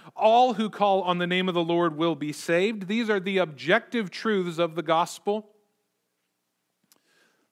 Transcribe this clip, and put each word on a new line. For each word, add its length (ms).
"All 380
who 160
call 320
on 160
the 80
name 220
of 60
the 80
Lord 340
will 180
be 180
saved." 560
These 220
are 100
the 180
objective 720
truths 480
of 160
the 80
gospel. 680